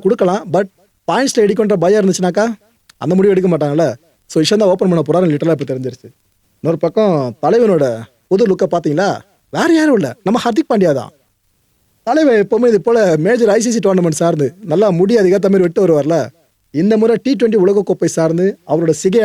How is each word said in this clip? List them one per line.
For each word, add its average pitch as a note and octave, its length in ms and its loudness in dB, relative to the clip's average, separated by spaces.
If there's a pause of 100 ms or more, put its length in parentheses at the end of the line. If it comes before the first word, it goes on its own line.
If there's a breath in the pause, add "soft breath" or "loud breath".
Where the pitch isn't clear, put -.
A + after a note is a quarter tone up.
கொடுக்கலாம், G3 460 0
but F#3+ 160 0 (440)
பாயிண்ட்ஸ்ல A#3+ 320 0
எடுக்கணுன்ற G#3 400 0
பயம் G#3 180 2
இருந்துச்சுனாக்கா F#3 440 0 (580)
அந்த D#3 120 -2
முடிவு F#3+ 180 4
எடுக்க F#3 200 0
மாட்டாங்கல்ல. D3 340 0 (440)
So - 120 -4
இஷான் G#3+ 180 0
தான் G3 120 4
ஓப்பன் F#3 180 0
பண்ண E3 160 0
போறாருன்னு E3+ 260 0
லிட்டரலா D#3+ 240 -2
இப்ப C3+ 140 -8
தெரிஞ்சிருச்சு. B2+ 380 -12 (500)
இன்னொரு E3 240 -4
பக்கம் E3 580 0
தலைவனோட G#3+ 440 2 (420)
புது G3+ 220 2
லுக்கை D#3+ 240 0
பாத்தீங்களா? E3 360 -2 (480)
வேற C#4+ 120 0 (100)
யாரும் D4+ 200 2
இல்ல, C#3 100 -2 (140)
நம்ம A3+ 200 0
ஹர்திக் B3 300 -2
பாண்டியா F#3 260 2
தான். G#2+ 120 -12 (1000)
தலைவன் C4+ 340 2
எப்பவுமே A3+ 300 0
இது F#3+ 80 0
போல G#3+ 440 2
மேஜர் A3+ 300 2
ஐ A3 60 2
சி A#3+ 100 -2
சி A3+ 140 -2
டோர்னமெண்ட் F3+ 360 0
சார்ந்து D#3+ 320 -2 (200)
நல்லா G#3 160 2 (100)
முடி G3+ 220 2
அதுக்கேத்த F#3+ 320 2
மாதிரி F#3 140 2
வெட்டு F3+ 180 -2
வருவார்ல. D#3 340 0 (600)
இந்த G#3+ 200 2
முறை A3+ 220 2
டி C4 160 0
ட்வென்டி A3+ 260 0
உலகக்கோப்பை F#3+ 520 0
சார்ந்து E3 280 0 (220)
அவரோட D#3+ 220 0 (120)
சிகை G#3+ 240 0